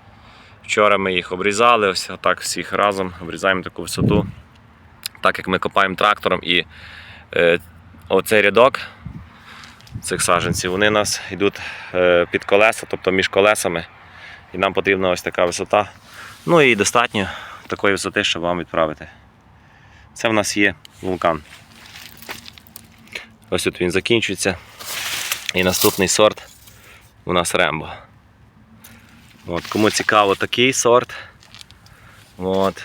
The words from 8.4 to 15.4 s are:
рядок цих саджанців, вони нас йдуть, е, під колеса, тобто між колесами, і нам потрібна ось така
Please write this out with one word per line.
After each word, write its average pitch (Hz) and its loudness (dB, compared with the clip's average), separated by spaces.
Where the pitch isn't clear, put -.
рядок 110 4
цих 87 -4
саджанців, 87 0
вони 104 2
нас 104 0
йдуть, 95 -2
е, 87 4
під 95 -4
колеса, 107 2
тобто 92 -4
між 95 2
колесами, 98 0
і 90 -8
нам 95 0
потрібна 95 0
ось 90 -2
така 92 0